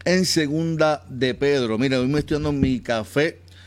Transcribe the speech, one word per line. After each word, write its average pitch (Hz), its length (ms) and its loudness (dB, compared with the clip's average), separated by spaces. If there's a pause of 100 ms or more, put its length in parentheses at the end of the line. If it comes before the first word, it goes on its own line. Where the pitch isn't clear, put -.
en 185 180 2
Segunda 156 840 0
de 127 260 -2
Pedro. 131 420 0
Mira, 131 220 0
hoy 127 80 0
me 147 120 0
estoy 147 160 -2
dando 147 180 -2
mi 131 260 0
café, 123 600 -2 (280)